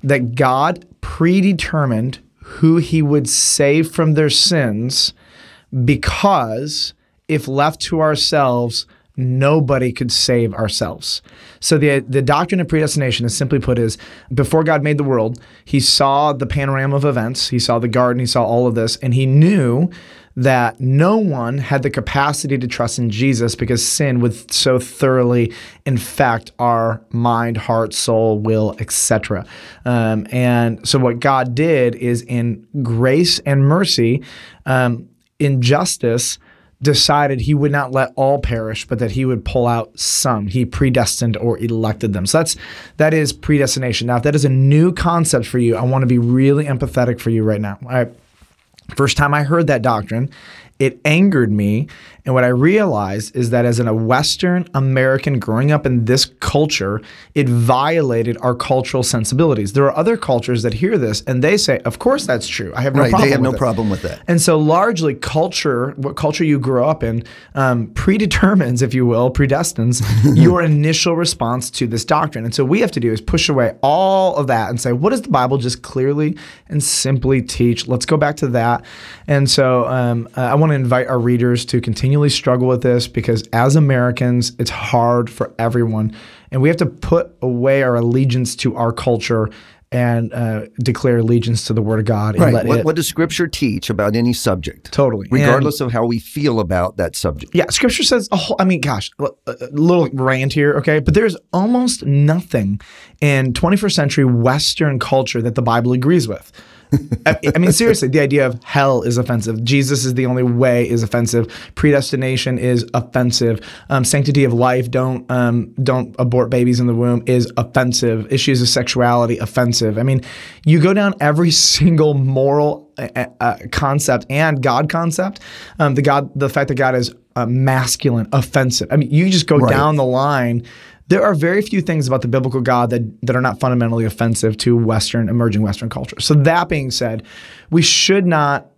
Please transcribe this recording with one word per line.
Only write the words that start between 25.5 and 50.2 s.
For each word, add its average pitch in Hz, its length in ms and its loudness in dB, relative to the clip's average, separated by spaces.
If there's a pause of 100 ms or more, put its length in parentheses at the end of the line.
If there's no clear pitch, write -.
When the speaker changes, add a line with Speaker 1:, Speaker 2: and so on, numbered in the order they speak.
Speaker 1:
infect 120 720 -2
our 113 420 0 (120)
mind, 117 440 -2
heart, 113 380 -2
soul, 110 460 0
will, 110 400 0
et 113 120 -8
cetera. 104 540 -2 (400)
Um, 113 460 0
and 120 560 0
so - 100 0
what 123 220 0
God 127 340 0
did 135 400 2
is 120 300 -2
in 117 420 -4 (160)
grace 127 640 2
and 139 220 4
mercy, 143 560 2 (420)
um, 123 420 0 (300)
in 139 240 0
justice, 123 800 0 (420)
decided 143 580 2
he 143 140 0
would 143 180 2
not 139 200 -2
let 131 240 0
all 139 240 0
perish, 110 480 -6
but 127 120 -4
that 113 120 -2
he 131 140 -2
would 123 200 -2
pull 120 220 0
out 117 320 -2
some. 110 480 -2
He 117 180 0
predestined 123 720 0
or 110 220 -2
elected 113 540 -2
them. 90 120 -4
So 151 140 2
that's, 160 160 -2 (420)
that 156 160 2
is 151 180 0
predestination. 131 760 -2
Now, 123 100 0
if 110 60 -2
that 147 120 2
is 147 100 2
a 139 40 4
new 139 420 4
concept 170 540 0
for 123 140 -2
you, 117 180 2
I 117 60 -2
wanna 131 240 0
be 123 100 2
really 131 480 2
empathetic 123 560 -2
for - 80 -4
you 113 140 0
right 107 180 0
now. 101 220 -8
All 120 60 -18
right. 123 200 -2 (880)
First 135 180 0
time 143 180 2
I 147 100 0
heard 160 240 0
that 131 140 0
doctrine, 113 480 -2 (480)